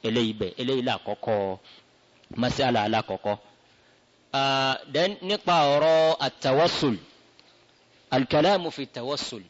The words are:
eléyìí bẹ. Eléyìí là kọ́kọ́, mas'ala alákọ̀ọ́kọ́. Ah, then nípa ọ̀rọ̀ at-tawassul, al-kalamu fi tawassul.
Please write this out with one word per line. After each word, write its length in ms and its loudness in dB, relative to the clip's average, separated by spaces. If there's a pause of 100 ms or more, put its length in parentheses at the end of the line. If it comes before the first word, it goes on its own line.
eléyìí 300 0
bẹ. 140 -6 (100)
Eléyìí 240 -2
là 140 -2 (100)
kọ́kọ́, 520 -4 (800)
mas'ala 480 0
alákọ̀ọ́kọ́. 540 -2 (960)
Ah, 440 0 (160)
then 280 0
nípa 340 0 (200)
ọ̀rọ̀ 440 4
at-tawassul, 760 0 (1160)
al-kalamu 600 2
fi 140 -10
tawassul. 640 -8